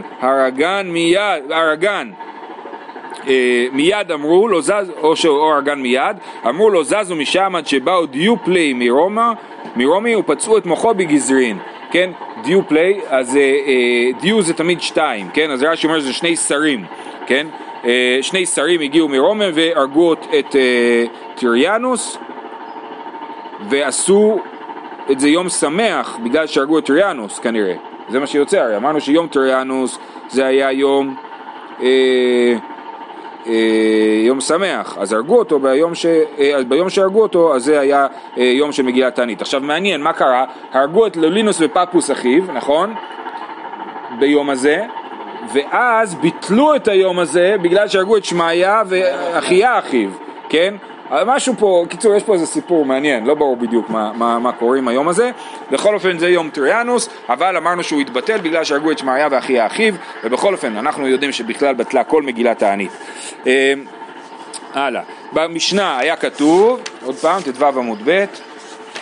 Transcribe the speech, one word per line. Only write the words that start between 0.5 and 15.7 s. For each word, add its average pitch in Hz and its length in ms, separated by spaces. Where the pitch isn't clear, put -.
מיד", 170 600
הרגן, 160 600
אה, 123 440
מיד 175 420
אמרו, 160 340
"לא 180 140
זז", 185 300
או 156 140
ש-, 160 100
או 156 280
הרגן 143 260
מיד, 135 380
אמרו, 190 200
"לא 180 140
זזו 185 320
משם 180 400
עד 165 120
שבאו 160 380
דיו 160 380
פלי 165 320
מרומא, 170 560
מרומי, 185 400
ופצעו 202 420
את - 80
מוחו 185 280
בגזרין." 135 640
כן, 180 200
דיו 180 240
פלי, 180 320
אז, 131 280
אה, 143 40
אה, 127 800
דיו 208 200
זה 165 120
תמיד 165 280
שתיים, 120 520
כן? 156 180
אז 131 120
רש"י 160 240